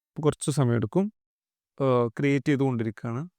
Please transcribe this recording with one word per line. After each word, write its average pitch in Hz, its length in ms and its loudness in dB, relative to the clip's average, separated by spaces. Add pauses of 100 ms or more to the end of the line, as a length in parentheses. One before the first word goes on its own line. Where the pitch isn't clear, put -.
ഇപ്പൊ - 220 -12
കുറച്ച് 151 300 0
സമയം 127 240 2
എടുക്കും. 117 280 0 (720)
ഏഹ്, 123 320 2
ക്രിയേറ്റ് 139 380 0
ചെയ്തുകൊണ്ടിരിക്കുകയാണ്. 123 760 -2 (160)